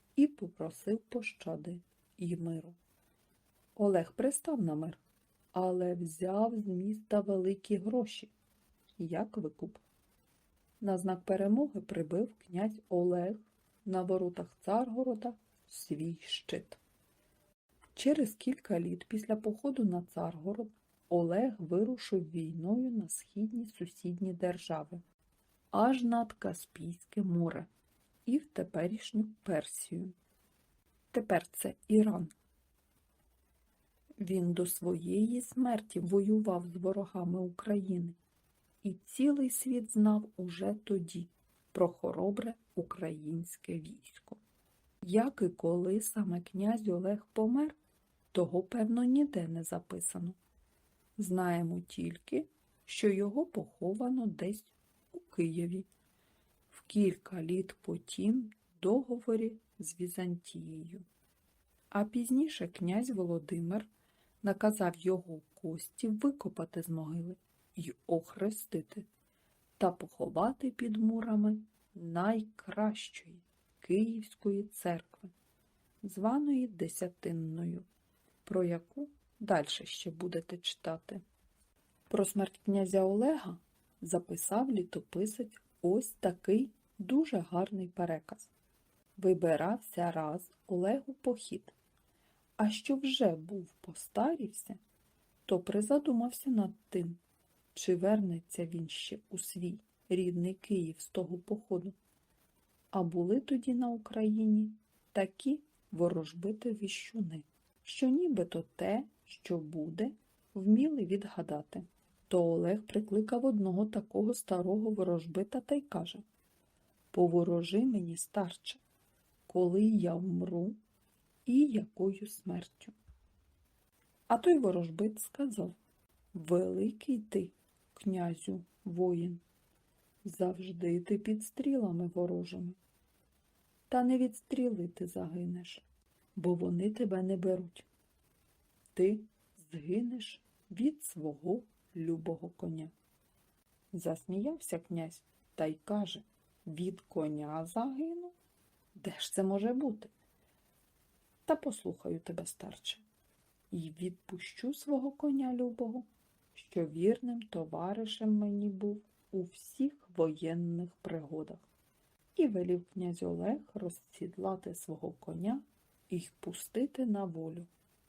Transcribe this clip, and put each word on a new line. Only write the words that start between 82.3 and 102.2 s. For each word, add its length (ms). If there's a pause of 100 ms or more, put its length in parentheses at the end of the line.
князя 380
Олега 540 (440)
записав 720
літописець 920 (200)
ось 280
такий 600 (300)
дуже 380
гарний 500
переказ. 600 (680)
Вибирався 920
раз 400 (160)
Олег 380
у 80
похід, 600 (880)
а 60
що 260
вже 400
був 360 (100)
постарівся, 920 (720)
то 140
призадумався 880
над 220 (180)
тим, 280 (560)
чи 220
вернеться 680
він 240
ще 280 (120)
у 80
свій 420 (300)
рідний 440
Київ 440
з 100
того 300
походу. 560 (960)